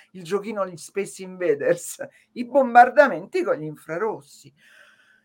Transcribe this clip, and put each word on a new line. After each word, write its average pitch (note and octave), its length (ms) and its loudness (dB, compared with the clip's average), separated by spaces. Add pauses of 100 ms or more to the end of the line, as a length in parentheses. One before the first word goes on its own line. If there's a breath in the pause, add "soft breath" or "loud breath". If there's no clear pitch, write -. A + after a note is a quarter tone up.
(100 loud breath)
il F#3 120 -18
giochino G3 440 -4
gli F3+ 100 -12
Space - 460 -10
Invaders, E3+ 840 -2 (260 soft breath)
i A#3+ 120 -8
bombardamenti A#3+ 1000 4
con F3 120 -2
gli D3+ 100 -8
infrarossi. D#3 880 -10 (720 soft breath)